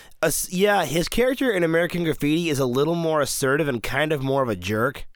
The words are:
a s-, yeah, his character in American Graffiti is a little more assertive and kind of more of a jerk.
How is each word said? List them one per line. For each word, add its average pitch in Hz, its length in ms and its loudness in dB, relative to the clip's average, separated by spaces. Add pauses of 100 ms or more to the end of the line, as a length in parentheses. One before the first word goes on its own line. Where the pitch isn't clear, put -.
(220)
a 160 40 4
s-, - 260 -2
yeah, 196 320 2
his 151 240 -2
character 254 420 0
in 185 140 2
American 170 400 0
Graffiti 156 460 0
is 135 80 0
a 135 80 2
little 139 280 2
more 160 260 0
assertive 143 480 0
and 120 140 -2
kind 147 300 0
of 143 100 -2
more 135 200 0
of 123 60 -2
a 104 80 -2
jerk. 107 600 -2